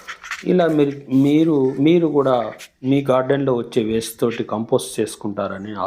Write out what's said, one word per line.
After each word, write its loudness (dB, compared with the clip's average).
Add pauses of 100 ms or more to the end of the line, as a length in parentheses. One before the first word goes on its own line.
(520)
ఇలా 4 (120)
మీరు, 2 (300)
మీరు, 4 (280)
మీరు 4
కూడా 2 (540)
మీ 4 (140)
గార్డెన్లో 0
వచ్చే -2 (100)
వేస్ట్ -4
తోటి -2
కంపోస్ట్ -2
చేసుకుంటారని -6 (120)